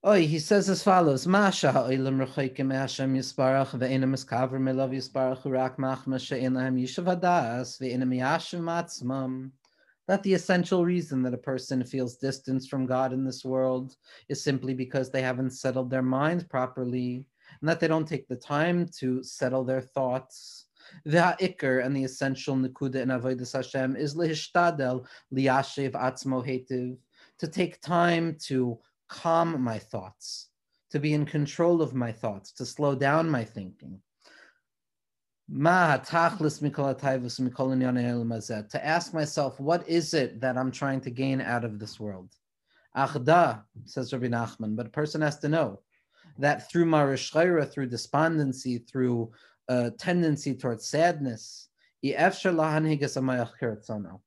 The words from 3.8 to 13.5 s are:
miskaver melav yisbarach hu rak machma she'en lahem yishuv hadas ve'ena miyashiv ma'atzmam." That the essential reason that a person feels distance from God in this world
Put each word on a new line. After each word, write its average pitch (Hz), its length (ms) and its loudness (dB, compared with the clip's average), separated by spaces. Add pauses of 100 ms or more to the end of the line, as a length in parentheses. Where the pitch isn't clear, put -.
miskaver 131 480 0
melav 131 400 0
yisbarach 131 500 -2
hu 143 80 -4
rak 127 280 0
machma 131 420 -2
she'en 127 320 -2
lahem 127 280 0
yishuv 127 260 -4
hadas 170 760 0
ve'ena 127 240 -2
miyashiv 135 560 0
ma'atzmam." 131 920 -6 (560)
That 196 160 0
the 190 120 4
essential 180 500 2
reason 156 380 0
that 127 120 -2
a 123 40 -8
person 131 440 -4
feels 123 360 -4
distance 131 500 -4
from 131 180 -2
God 127 260 0
in 131 120 -2
this 127 200 -8
world 131 520 -2 (320)